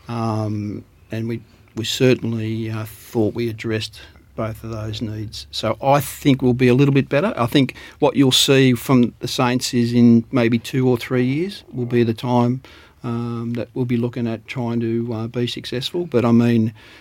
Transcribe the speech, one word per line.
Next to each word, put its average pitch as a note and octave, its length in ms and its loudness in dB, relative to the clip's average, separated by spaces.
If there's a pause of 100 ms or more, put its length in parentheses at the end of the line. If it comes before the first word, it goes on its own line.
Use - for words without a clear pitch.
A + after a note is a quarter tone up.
Um, G#2+ 720 -4 (260)
and A2+ 200 -6
we, A#2 120 -8 (340)
we A2 100 -6
certainly, A2+ 840 0
uh, G#2+ 140 -8
thought G#2+ 500 -4
we A#2 160 -4
addressed A2 520 -8 (340)
both A2+ 300 -8
of A2 60 -12
those G#2+ 300 -10
needs. G#2+ 500 -10
So - 300 -4
I C3+ 200 4
think C3+ 400 0
we'll B2 120 2
be B2+ 140 4
a A#2+ 60 6
little C#3 200 4
bit C3+ 140 2
better. E3 300 0
I A#2+ 80 0
think B2+ 300 2 (240)
what D3 180 2
you'll C3 160 4
see C3+ 400 4
from A#2+ 460 2
the B2 100 -6
Saints B2 440 -2
is A#2+ 200 0
in A#2 400 6
maybe B2 260 2
two B2+ 300 0
or B2 80 2
three B2 260 -2
years D#3 480 -4
will B2 140 -6
be A#2+ 180 2
the A2+ 100 2
time, B2 480 0 (420)
um, A#2 500 -6
that A#2 200 -8
we'll B2+ 120 -4
be B2 100 -2
looking A#2+ 320 -4
at A2+ 200 -8
trying A#2 340 -4
to, A#2 320 -4
uh, A2 140 -6
be A#2+ 200 -4
successful. C#3 580 -8
But, A#2+ 200 2
I A#2+ 80 4
mean, A#2 400 4 (280)